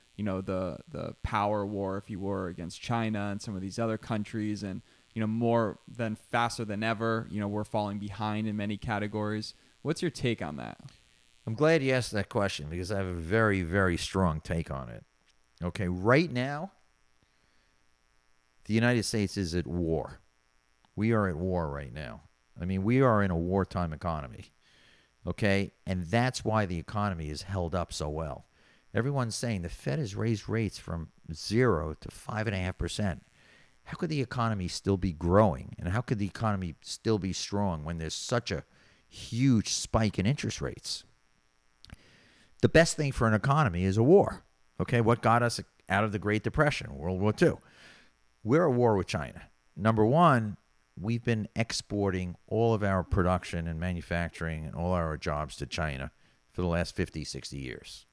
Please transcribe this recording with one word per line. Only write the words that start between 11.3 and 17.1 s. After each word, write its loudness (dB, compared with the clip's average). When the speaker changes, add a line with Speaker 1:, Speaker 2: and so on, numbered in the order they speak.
Speaker 2:
I'm -2
glad 4
you 2
asked 0
that -2
question -2
because -6
I -2
have -2
a -4
very, 2
very 4
strong 2
take -4
on -8
it. -14
Okay, -4
right 4
now, -6